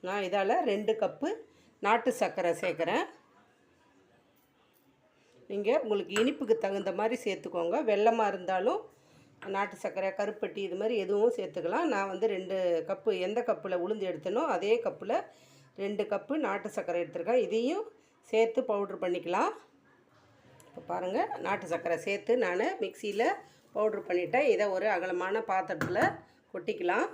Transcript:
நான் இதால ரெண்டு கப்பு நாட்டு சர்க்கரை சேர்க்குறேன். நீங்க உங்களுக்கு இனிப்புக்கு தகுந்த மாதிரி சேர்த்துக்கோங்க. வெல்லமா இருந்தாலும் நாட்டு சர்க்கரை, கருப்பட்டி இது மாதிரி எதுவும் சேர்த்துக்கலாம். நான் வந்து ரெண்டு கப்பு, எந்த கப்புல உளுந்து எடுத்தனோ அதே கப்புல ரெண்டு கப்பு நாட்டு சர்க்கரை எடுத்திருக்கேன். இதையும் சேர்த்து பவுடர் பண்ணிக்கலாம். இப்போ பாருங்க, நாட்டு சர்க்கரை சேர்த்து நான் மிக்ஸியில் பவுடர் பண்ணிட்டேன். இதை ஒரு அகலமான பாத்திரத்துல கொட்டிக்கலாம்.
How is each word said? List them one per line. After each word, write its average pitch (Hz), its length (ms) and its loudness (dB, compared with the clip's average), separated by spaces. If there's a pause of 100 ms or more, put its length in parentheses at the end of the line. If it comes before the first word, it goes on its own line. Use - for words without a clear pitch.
நான் 202 200 -2
இதால 202 300 2 (140)
ரெண்டு 208 220 2 (100)
கப்பு 277 260 -2 (520)
நாட்டு 220 280 4 (100)
சர்க்கரை 175 320 0 (120)
சேர்க்குறேன். 180 420 0 (2500)
நீங்க 202 220 0 (120)
உங்களுக்கு 202 380 -2
இனிப்புக்கு 247 340 2 (100)
தகுந்த 196 340 -2
மாதிரி 226 240 0
சேர்த்துக்கோங்க. 180 540 -2 (120)
வெல்லமா 214 440 4
இருந்தாலும் 190 480 0 (760)
நாட்டு 202 260 -2
சர்க்கரை, 190 280 -2 (100)
கருப்பட்டி 202 480 -4
இது 175 120 -4
மாதிரி 226 240 0
எதுவும் 208 340 4
சேர்த்துக்கலாம். 190 560 -2
நான் 196 180 -2
வந்து 190 240 0
ரெண்டு 185 200 -4 (320)
கப்பு, 196 220 -2 (160)
எந்த 214 140 0 (100)
கப்புல 190 340 -2
உளுந்து 202 260 -2
எடுத்தனோ 185 340 -2 (120)
அதே 190 160 0 (140)
கப்புல 190 280 -4 (680)
ரெண்டு 202 280 -2
கப்பு 202 220 -4 (120)
நாட்டு 202 300 -2
சர்க்கரை 175 280 -2
எடுத்திருக்கேன். 180 420 2
இதையும் 262 380 0 (460)
சேர்த்து 226 300 4 (100)
பவுடர் 196 340 -2
பண்ணிக்கலாம். 175 480 0 (1160)
இப்போ - 140 -18 (100)
பாருங்க, 185 280 0 (280)
நாட்டு 196 260 -2
சர்க்கரை 165 240 0 (100)
சேர்த்து 202 260 2 (120)
நான் 185 200 0 (180)
மிக்ஸியில் 202 440 -2 (480)
பவுடர் 208 340 0
பண்ணிட்டேன். 233 440 2
இதை 196 120 4 (100)
ஒரு 190 200 0
அகலமான 185 440 -2 (120)
பாத்திரத்துல 185 480 0 (540)
கொட்டிக்கலாம். 196 600 0